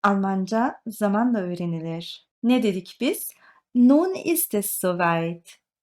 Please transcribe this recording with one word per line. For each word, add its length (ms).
Almanca 840
zamanla 520
öğrenilir. 880
Ne 200
dedik 380
biz? 300
Nun 380
ist 280
es 180
soweit. 840